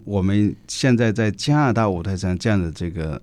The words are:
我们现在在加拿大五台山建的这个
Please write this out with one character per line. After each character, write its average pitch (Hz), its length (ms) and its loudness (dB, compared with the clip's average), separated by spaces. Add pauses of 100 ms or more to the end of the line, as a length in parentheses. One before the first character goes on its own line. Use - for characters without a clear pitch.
我 101 160 -2
们 101 360 2 (120)
现 127 300 2
在 113 140 2
在 107 180 0
加 147 280 0
拿 143 140 4
大 110 160 2
五 90 140 -2
台 95 160 -4
山 90 180 -2
建 104 240 0
的 85 120 -2
这 87 180 -6
个 80 340 -6